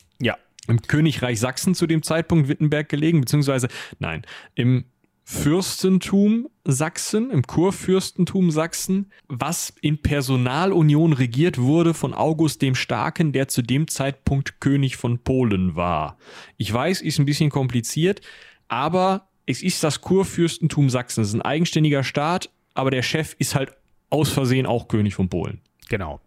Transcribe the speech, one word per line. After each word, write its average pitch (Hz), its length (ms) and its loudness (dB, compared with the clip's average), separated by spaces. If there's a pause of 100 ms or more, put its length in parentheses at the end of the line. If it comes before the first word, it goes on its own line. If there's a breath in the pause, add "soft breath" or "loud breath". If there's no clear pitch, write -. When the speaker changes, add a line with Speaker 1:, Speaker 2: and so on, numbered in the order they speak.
(200)
Speaker 1:
Ja. 113 160 -2 (300)
Speaker 2:
Im 117 160 2
Königreich 127 560 0
Sachsen 135 380 0
zu 175 100 0
dem 160 160 0
Zeitpunkt 160 460 2
Wittenberg 151 400 0
gelegen, 156 320 2
beziehungsweise, 135 480 0 (320 loud breath)
nein, 80 220 -6 (340 loud breath)
im 123 300 2 (380)
Fürstentum 196 1200 0 (160)
Sachsen, 160 680 -2
im 151 120 2
Kurfürstentum 185 1080 0
Sachsen, 165 600 -2 (180 soft breath)
was 135 520 -6
in 151 220 0
Personalunion 147 1120 2
regiert 131 460 0
wurde 160 360 4
von 131 180 -4
August 156 500 0
dem 135 120 2
Starken, 143 580 -2
der 135 160 0
zu - 140 -2
dem 131 260 0
Zeitpunkt - 720 -4
König 139 360 2
von 120 240 -2
Polen 101 560 0
war. 80 400 -2 (400 loud breath)
Ich 101 160 -4
weiß, 151 300 -2
ist 160 160 -2
ein 147 60 2
bisschen 147 260 0
kompliziert, 135 720 -2 (480 loud breath)
aber 185 600 0 (180)
es - 160 -4
ist 180 220 -2
das 147 160 -2
Kurfürstentum 170 920 0
Sachsen. 120 320 -2
Es 104 60 0
ist 104 60 -4
ein 117 80 -2
eigenständiger 151 640 2
Staat, 156 460 -2 (240)
aber 135 160 0
der 127 120 0
Chef 156 360 -4
ist - 160 -2
halt 139 200 -2 (360)
aus 147 200 2
Versehen 131 360 2
auch 117 220 -2
König 104 260 0
von 92 140 0
Polen. 82 320 -4 (280)
Speaker 1:
Genau. 82 380 -6